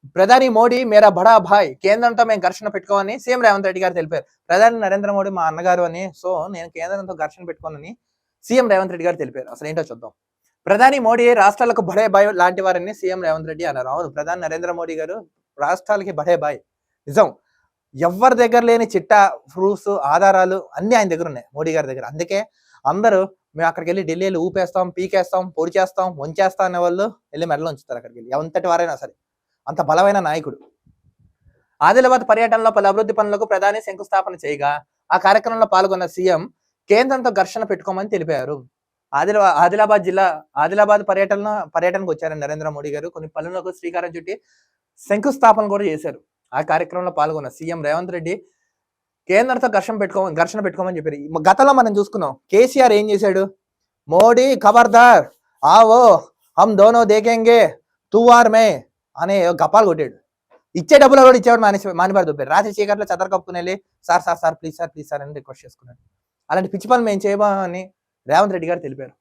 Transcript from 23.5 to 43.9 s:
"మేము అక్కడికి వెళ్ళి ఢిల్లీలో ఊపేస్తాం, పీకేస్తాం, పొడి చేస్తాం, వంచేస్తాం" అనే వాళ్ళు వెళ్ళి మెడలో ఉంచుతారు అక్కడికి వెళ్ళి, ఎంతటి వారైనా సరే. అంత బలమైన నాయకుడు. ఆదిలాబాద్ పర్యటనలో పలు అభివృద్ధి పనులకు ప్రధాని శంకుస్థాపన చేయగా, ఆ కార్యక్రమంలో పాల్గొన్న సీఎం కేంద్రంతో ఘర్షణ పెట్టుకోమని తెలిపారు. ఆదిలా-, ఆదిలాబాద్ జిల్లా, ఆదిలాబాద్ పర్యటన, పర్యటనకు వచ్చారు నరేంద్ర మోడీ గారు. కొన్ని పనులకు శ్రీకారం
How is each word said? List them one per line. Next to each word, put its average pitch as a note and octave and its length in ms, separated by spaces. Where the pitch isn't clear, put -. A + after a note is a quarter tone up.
"మేము E3 120
అక్కడికి E3 220
వెళ్ళి F#3+ 140
ఢిల్లీలో F3 360
ఊపేస్తాం, F3+ 500
పీకేస్తాం, F#3 580
పొడి E3+ 300
చేస్తాం, F#3 380
వంచేస్తాం" F#3 480
అనే F3+ 140
వాళ్ళు F3 240
వెళ్ళి E3+ 440
మెడలో D#3 220
ఉంచుతారు C3+ 280
అక్కడికి A#2 240
వెళ్ళి, B2+ 180
ఎంతటి E3 280
వారైనా E3+ 300
సరే. - 160
అంత D#3 120
బలమైన F#3 400
నాయకుడు. D3+ 380
ఆదిలాబాద్ B3 460
పర్యటనలో A3+ 420
పలు G3+ 160
అభివృద్ధి G#3 260
పనులకు G#3 320
ప్రధాని G3+ 360
శంకుస్థాపన F#3+ 560
చేయగా, D3 360
ఆ F3+ 40
కార్యక్రమంలో G#3+ 500
పాల్గొన్న F#3+ 400
సీఎం F3+ 460
కేంద్రంతో B3+ 400
ఘర్షణ A3+ 340
పెట్టుకోమని G3 440
తెలిపారు. D3 600
ఆదిలా-, G3 300
ఆదిలాబాద్ F#3+ 580
జిల్లా, F3+ 400
ఆదిలాబాద్ G3+ 520
పర్యటన, G3+ 560
పర్యటనకు F3+ 360
వచ్చారు D#3 240
నరేంద్ర D#3 340
మోడీ D3 220
గారు. D3 180
కొన్ని D#3+ 280
పనులకు F3+ 360
శ్రీకారం E3+ 440